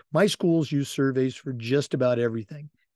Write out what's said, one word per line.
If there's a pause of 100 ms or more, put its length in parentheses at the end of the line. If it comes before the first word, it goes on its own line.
(140)
My
schools
use
surveys
for
just
about
everything, (260)